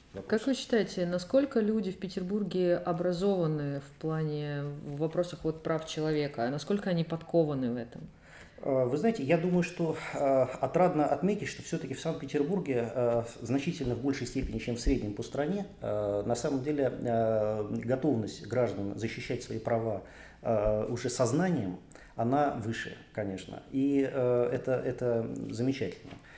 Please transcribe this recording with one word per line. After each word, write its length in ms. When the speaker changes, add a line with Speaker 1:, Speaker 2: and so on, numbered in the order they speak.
Speaker 1:
вопросы. 160
Speaker 2:
Как 160
вы 80
считаете, 540
насколько 520
люди 320
в 60
Петербурге 800
образованы 1040
в 180
плане, 640
в 120
вопросах 460
вот 200
прав 240
человека, 560
а 80
насколько 400
они 120
подкованы 720
в 40
этом? 240
Speaker 1:
Э, 240
вы 120
знаете, 260
я 160
думаю, 240
что, 320
э, 40
отрадно 460
отметить, 400
что 160
всё-таки 320
в 40
Санкт-Петербурге, 920
э, 300
значительно 540
в 80
большей 240
степени, 320
чем 160
в 60
среднем 340
по 80
стране, 420
э, 460
на 80
самом 260
деле, 300
э, 640
готовность 600
граждан 540
защищать 420
свои 160
права, 460
э, 460
уже 200
сознанием, 720
она 500
выше, 320
конечно. 580
И, 400
э, 400
это, 220
это 520
замечательно. 640